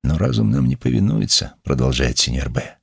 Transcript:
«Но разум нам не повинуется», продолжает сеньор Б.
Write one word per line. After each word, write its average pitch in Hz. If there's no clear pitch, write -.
«Но 76
разум 110
нам 131
не 64
повинуется», -
продолжает 64
сеньор 64
Б. -